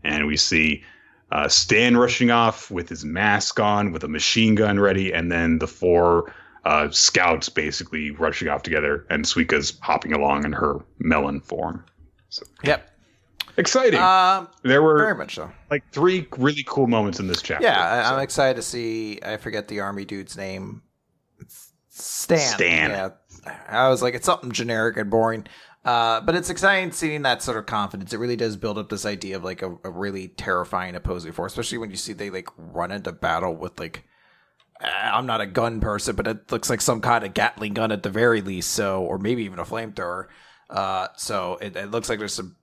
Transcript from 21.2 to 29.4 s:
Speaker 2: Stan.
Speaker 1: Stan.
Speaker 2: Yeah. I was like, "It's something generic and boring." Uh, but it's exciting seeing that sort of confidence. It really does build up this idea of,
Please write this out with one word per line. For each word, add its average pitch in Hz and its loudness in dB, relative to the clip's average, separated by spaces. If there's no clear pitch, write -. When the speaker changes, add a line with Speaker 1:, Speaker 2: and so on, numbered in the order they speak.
Speaker 2:
Stan. - -2
Speaker 1:
Stan. 82 2
Speaker 2:
Yeah. 98 -4
I 123 4
was 127 4
like, 127 0
"It's 120 -4
something 131 0
generic 113 0
and 104 -4
boring." 113 0
Uh, 117 2
but 165 0
it's 170 -2
exciting 185 2
seeing 151 -4
that 127 2
sort 117 -4
of 104 -8
confidence. 101 -4
It - -6
really 120 -2
does 110 -2
build 104 -4
up 101 -8
this 98 -6
idea 101 -6
of, 87 -10